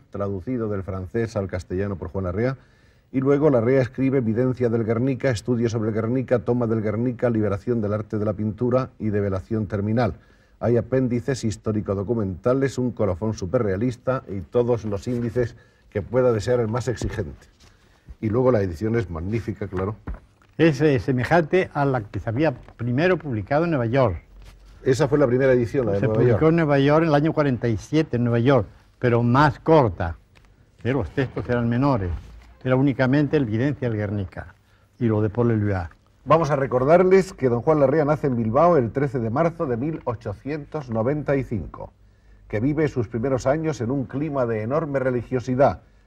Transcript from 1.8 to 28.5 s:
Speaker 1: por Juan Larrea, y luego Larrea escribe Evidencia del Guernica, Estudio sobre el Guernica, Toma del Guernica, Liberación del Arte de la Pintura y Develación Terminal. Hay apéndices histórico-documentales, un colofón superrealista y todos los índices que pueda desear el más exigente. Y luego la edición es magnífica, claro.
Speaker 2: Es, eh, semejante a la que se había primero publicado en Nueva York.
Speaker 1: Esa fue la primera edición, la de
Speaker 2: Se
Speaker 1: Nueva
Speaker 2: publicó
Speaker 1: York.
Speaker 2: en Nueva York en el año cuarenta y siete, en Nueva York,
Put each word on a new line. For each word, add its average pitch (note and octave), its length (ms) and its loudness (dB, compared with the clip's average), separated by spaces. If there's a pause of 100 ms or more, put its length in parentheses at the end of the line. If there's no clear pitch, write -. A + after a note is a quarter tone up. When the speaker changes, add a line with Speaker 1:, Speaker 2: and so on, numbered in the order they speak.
Speaker 1:
por E2 120 -10
Juan F#2+ 160 -6
Larrea, A2+ 320 -2 (540)
y C3 80 -2
luego C#3+ 300 4
Larrea B2+ 320 4
escribe C3 380 0
Evidencia A#2+ 500 0
del A2+ 160 0
Guernica, B2 440 0
Estudio A#2 400 0
sobre A2 200 -2
el G#2 60 -2
Guernica, A#2+ 440 0
Toma A#2+ 260 0
del A2 160 0
Guernica, A#2 480 -2
Liberación G#2+ 520 0
del G#2 120 -2
Arte G#2+ 240 -4
de G#2 80 -2
la G#2+ 80 0
Pintura A#2 640 -2
y A2 120 -4
Develación G2+ 580 -2
Terminal. G#2+ 480 -2 (440)
Hay A#2 180 0
apéndices B2 680 -2
histórico-documentales, G#2+ 1300 -2
un B2 140 -2
colofón G#2+ 420 -2
superrealista A2+ 960 -2
y G2 100 -8
todos A#2 460 0
los G2+ 240 -6
índices A#2+ 460 -4 (360)
que G#2 100 -4
pueda B2 300 2
desear A#2+ 300 0
el A2 80 -2
más A#2 180 -4
exigente. F2+ 600 -6 (720)
Y A2 80 -2
luego B2+ 240 2
la G#2+ 80 2
edición G2 340 -2
es G#2 140 -2
magnífica, G2 580 -6
claro. F#2+ 300 -6 (600)
Speaker 2:
Es, D3+ 220 2
eh, D3 200 4
semejante D3+ 760 0
a D3 100 -2
la C#3 220 0
que G2+ 160 -8
se - 80 -8
había C#3 240 0
primero C3+ 640 -2
publicado C#3 480 -2
en E3+ 60 -2
Nueva B2 160 0
York. A2+ 340 0 (600)
Speaker 1:
Esa C3 240 2
fue D3 100 2
la D3 100 4
primera B2+ 260 4
edición, B2 320 0
la G2+ 80 0
de G2+ 60 0
Speaker 2:
Se G#2 80 2
Speaker 1:
Nueva A2 120 2
Speaker 2:
publicó A#2 200 4
Speaker 1:
York. D#3 100 4
Speaker 2:
en E3 80 4
Nueva D3 220 2
York D3 240 4
en E3+ 60 2
el D3 60 4
año D3 180 2
cuarenta C3 360 0
y G#2+ 80 0
siete, D3+ 400 -2
en A#2+ 80 0
Nueva A#2 140 2
York, A#2+ 280 4 (320)